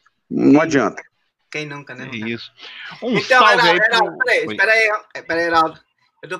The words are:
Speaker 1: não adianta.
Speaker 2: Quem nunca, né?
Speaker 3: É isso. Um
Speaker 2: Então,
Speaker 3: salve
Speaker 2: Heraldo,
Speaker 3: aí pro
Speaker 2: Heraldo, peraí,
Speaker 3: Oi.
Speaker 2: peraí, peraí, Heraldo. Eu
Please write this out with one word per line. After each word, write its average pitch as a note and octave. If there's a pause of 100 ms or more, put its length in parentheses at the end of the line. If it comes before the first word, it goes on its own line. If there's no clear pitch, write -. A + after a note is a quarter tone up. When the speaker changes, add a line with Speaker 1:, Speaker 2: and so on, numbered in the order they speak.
(280)
Speaker 1:
não C#3
adianta. C#3 (500)
Speaker 2:
Quem D3+
nunca, C#3+
né? C3
Speaker 3:
É A#2
isso. A2+ (520)
Um A3+
Speaker 2:
Então, B3+
Speaker 3:
salve G#3+
Speaker 2:
Heraldo, -
Speaker 3:
aí F3
pro G#3+ (100)
Speaker 2:
Heraldo, F3
peraí, G3+
Speaker 3:
Oi. G#2+
Speaker 2:
peraí, A3 (360)
peraí, E3
Heraldo. D#3+ (420)
Eu D#3 (120)